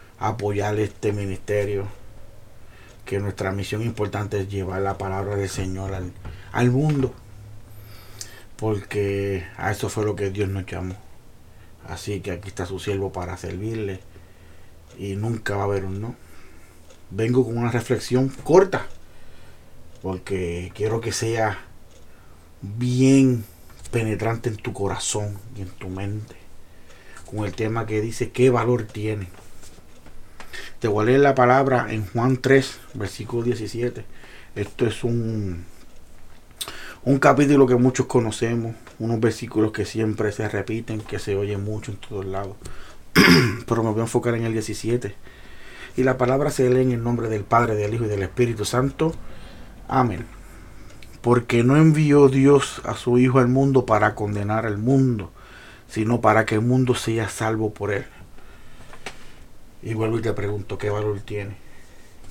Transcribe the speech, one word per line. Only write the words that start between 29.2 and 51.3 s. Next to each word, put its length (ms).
Te 80
voy 160
a 40
leer 140
la 140
palabra 540
en 160
Juan 320
tres, 420
versículo 500
diecisiete. 600
Esto 300
es 180
un, 600
un 160
capítulo 480
que 80
muchos 300
conocemos, 720
unos 220
versículos 520
que 140
siempre 460
se 160
repiten, 540
que 180
se 160
oyen 280
mucho 280
en 60
todos 280
lados, 300
<clears throat> 540
pero 160
me 60
voy 100
a 40
enfocar 320
en 100
el 80
diecisiete. 600
Y 60
la 140
palabra 320
se 200
lee 120
en 120
el 100
nombre 260
del 140
Padre, 320
del 180
Hijo 120
y 40
del 140
Espíritu 400
Santo. 500
Amén. 380
"Porque 420